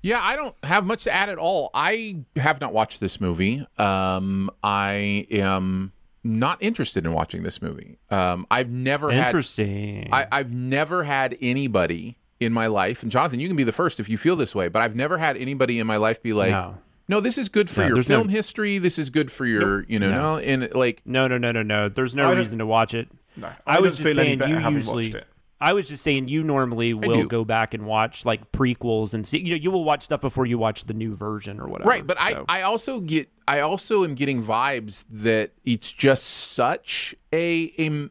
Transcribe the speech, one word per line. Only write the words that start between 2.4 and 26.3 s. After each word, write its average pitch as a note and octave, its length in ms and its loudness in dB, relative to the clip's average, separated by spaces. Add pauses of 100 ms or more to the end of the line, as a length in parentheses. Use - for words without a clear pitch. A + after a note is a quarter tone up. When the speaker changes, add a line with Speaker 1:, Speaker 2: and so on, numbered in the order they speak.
Speaker 1:
not B2+ 120 -4
watched A2 280 0
this G2 200 -2
movie. F#2+ 460 0 (120)
Um, F#2+ 720 0 (140)
I G2+ 680 0
am F#2+ 640 0 (300)
not A#2+ 400 0
interested D#3+ 420 -2
in E2 80 -2
watching D#2+ 300 -4
this E2+ 200 -8
movie. - 360 -12 (120)
Um, F2+ 400 0
I've B2 200 2
never C3+ 400 -2
had B2+ 160 4
Speaker 2:
Interesting. G#2 840 -2
Speaker 1:
I, C3 180 2
I've C3+ 240 -2
never C#3+ 500 -2
had C3+ 360 0
anybody A2+ 800 0 (220)
in A#2 120 0
my A2+ 160 2
life, G2+ 340 0
and A#2 80 -6
Jonathan, B2+ 300 0
you E3 80 -4
can F#3 80 -2
be C#3 80 2
the A2+ 80 2
first - 260 0
if G2+ 100 -6
you A2 80 -2
feel E3+ 200 2
this C3+ 180 -2
way, F#2 140 0
but G2+ 140 0
I've A2+ 120 0
never D3+ 240 -2
had D3+ 180 0
anybody B2+ 440 0
in A2 60 0
my A2 100 0
life G#2+ 260 2
be A2+ 100 -2
like, G2+ 200 4
Speaker 2:
No. F#2 240 -4 (320)
Speaker 1:
"No, G3+ 120 2
this A3+ 160 -2
is B3 120 -4
good G#3 200 2
for - 120 -2
Speaker 2:
No, F#2+ 80 4
Speaker 1:
your A#2 80 4
Speaker 2:
there's B2 120 2
no C#3 100 6
Speaker 1:
film A#2 100 2
history. G#3 500 -2
This F3+ 200 2
is C#3+ 120 -4
good D3 220 0
for C3 140 -4
your, G2+ 320 2
Speaker 2:
Nope. - 100 -6
Speaker 1:
you A2 100 0
know," G2 120 4
Speaker 2:
No. G2 120 2 (120)
Speaker 1:
no? D#3 40 -4
And, C3 360 0
like B2 300 2
Speaker 2:
No, C3 220 2
no, B2+ 120 2
no, A#2+ 120 0
no, A#2 120 0
no. G#2 260 2
There's B2+ 260 -2
no C#3 120 4
Speaker 3:
I E3 40 6
don't - 80 4
Speaker 2:
reason A2+ 220 -2
to A2 60 -2
watch A2+ 280 2
it. A2+ 140 -4 (280)
Speaker 3:
No, F2 120 -12 (180)
Speaker 2:
I C#3+ 100 4
Speaker 3:
I F3+ 40 6
Speaker 2:
was E3+ 180 4
Speaker 3:
don't D3+ 60 -6
Speaker 2:
just D#3 100 4
Speaker 3:
feel C#3+ 60 4
any C3 80 6
Speaker 2:
saying C#3 100 2
Speaker 3:
better C3+ 140 0
Speaker 2:
you E3 60 0
Speaker 3:
having - 160 0
Speaker 2:
usually A#2 360 -2
Speaker 3:
watched G#2+ 60 -10
it. - 100 -12 (340)
Speaker 2:
I D#3 120 4
was G3 160 0
just D3 160 -12
saying C3+ 240 2
you D#3 160 0